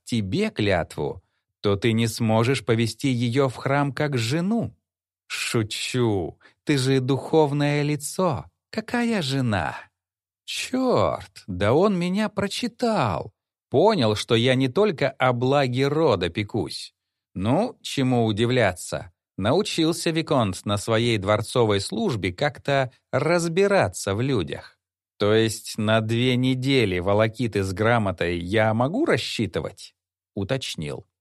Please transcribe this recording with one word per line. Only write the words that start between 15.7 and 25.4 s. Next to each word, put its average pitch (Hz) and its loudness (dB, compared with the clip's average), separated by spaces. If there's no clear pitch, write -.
рода 139 2
пекусь. 101 -6
Ну, 127 -2
чему 127 0
удивляться. 110 0
Научился 165 0
Виконт 135 0
на 104 0
своей 113 0
дворцовой 104 2
службе 113 -2
как-то 139 -2
разбираться 165 0
в 107 -2
людях. 120 -4
«То 104 2
есть 110 0